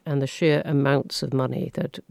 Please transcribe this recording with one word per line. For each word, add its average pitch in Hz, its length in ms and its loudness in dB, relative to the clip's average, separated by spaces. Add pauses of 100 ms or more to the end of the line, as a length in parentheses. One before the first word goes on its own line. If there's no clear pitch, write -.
and 139 160 0
the 135 60 -2
sheer 151 380 2
amounts 139 580 2
of 135 100 -4
money 131 420 -2
that - 240 -4 (120)